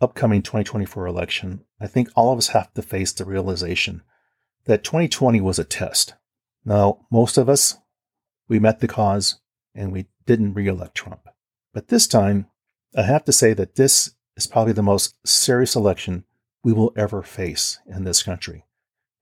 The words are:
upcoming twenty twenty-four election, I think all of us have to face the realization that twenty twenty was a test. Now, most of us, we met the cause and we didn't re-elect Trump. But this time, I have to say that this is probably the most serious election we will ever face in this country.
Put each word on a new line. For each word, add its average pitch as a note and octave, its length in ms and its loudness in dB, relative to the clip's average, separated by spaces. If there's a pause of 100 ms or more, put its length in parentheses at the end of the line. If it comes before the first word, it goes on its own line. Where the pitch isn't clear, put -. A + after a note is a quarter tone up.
upcoming G#2+ 400 0
twenty G#2+ 240 -4
twenty-four G2 420 -8
election, F2+ 560 -8 (160)
I G#2+ 80 -10
think B2 280 0
all B2 180 4
of A#2+ 40 -4
us A2+ 120 -2
have - 240 -2
to A2+ 80 -8
face F#2+ 320 -6
the F#2+ 100 -8
realization F#2 800 -6 (600)
that G#2+ 180 2
twenty E3 240 -2
twenty A#2+ 320 2
was F#2+ 180 -2
a E2 60 -2
test. - 520 -6 (500)
Now, G2+ 440 2
most A#2 280 2
of B2 100 4
us, - 300 2 (720)
we A2+ 100 2
met A2 220 2
the B2+ 60 -2
cause G2+ 520 -2 (340)
and G2 200 -8
we F#2+ 140 -8 (180)
didn't A2 280 2
re-elect F#2+ 420 -4
Trump. - 320 -16 (460)
But - 140 -10
this A#2+ 180 4
time, G2+ 420 2 (480)
I G#2+ 80 2
have C3 220 2
to C#3+ 60 0
say A2+ 220 6
that G2 220 -4
this - 380 2 (240)
is - 80 -6
probably A2+ 280 2
the G2+ 100 0
most G2+ 320 0 (100)
serious - 500 2
election F#2 500 -2 (380)
we A2+ 100 4
will A2 220 2
ever G#2 280 -4
face - 640 -6
in F#2 160 -10
this F2+ 200 0
country. F2 420 -12 (560)